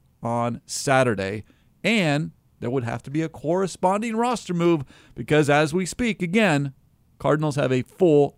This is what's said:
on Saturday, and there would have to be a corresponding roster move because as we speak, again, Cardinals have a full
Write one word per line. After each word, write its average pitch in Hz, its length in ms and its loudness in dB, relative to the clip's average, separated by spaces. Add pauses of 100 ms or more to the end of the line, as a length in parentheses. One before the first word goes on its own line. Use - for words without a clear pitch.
(220)
on 120 440 -4
Saturday, 110 800 0 (400)
and 165 480 0 (280)
there 208 100 -4
would 127 140 -2
have 117 200 -6
to 135 80 -14
be 151 100 -4
a 160 80 -6
corresponding 190 880 -2
roster 233 360 -2
move 170 300 2 (320)
because 147 340 2
as 147 240 2
we 185 120 -2
speak, 220 360 -4
again, 170 520 2 (460)
Cardinals 147 380 0
have 135 140 0
a 131 120 2
full 147 540 2